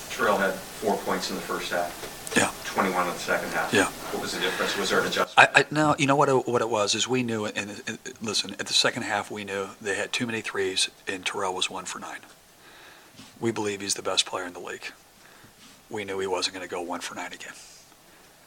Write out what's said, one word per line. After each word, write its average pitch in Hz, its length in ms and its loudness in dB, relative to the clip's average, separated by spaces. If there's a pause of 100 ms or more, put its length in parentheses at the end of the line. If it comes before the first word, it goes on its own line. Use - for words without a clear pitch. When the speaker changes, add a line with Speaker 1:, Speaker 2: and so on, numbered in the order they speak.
(100)
Speaker 1:
Terrell 104 260 2
had 95 180 2
four - 440 -2
points 95 320 -2
in 98 40 -4
the 92 80 -6
first - 300 -4
half. - 640 -4
Speaker 2:
Yeah. - 160 4 (140)
Speaker 1:
Twenty-one 92 420 0
in - 60 -2
the - 40 -6
second - 300 0
half. 82 260 0
Speaker 2:
Yeah. 95 120 6 (260)
Speaker 1:
What 101 100 -2
was - 100 -4
the 92 80 -4
difference? 92 360 0
Was 95 140 0
there 98 100 4
an 90 60 4
adjustment? 95 500 6
Speaker 2:
I, 147 60 8
I, - 100 0
no, 151 260 4
you 143 80 2
know 139 80 6
what 143 140 6
it, 131 180 6
what 120 160 4
it 110 60 0
was 104 260 4
is 107 140 2
we 127 160 4
knew, 110 220 0
and, 104 420 -4
and 113 100 -4 (240)
listen, 101 300 0
at 101 160 -6
the - 60 0
second 120 280 4
half 101 260 0
we 107 140 -6
knew 98 280 -4 (120)
they 98 140 0
had 98 160 -2
too 123 140 0
many 113 140 -2
threes, 95 480 0 (200)
and 92 180 -4
Terrell 98 260 -2
was 92 160 -2
one 92 160 -8
for - 140 -10
nine. - 220 -10 (1200)
We 117 100 2
believe 104 300 -2
he's 98 140 -2
the - 80 -6
best 95 220 0
player 92 200 -4
in 90 80 -8
the 90 80 -10
league. - 320 -10 (1000)
We 107 140 -4
knew 95 160 -4
he 98 80 0
wasn't 90 260 0
gonna 92 140 -8
go 92 120 -4
one 87 200 -4
for - 160 -10
nine 90 160 -8
again. - 220 -14 (920)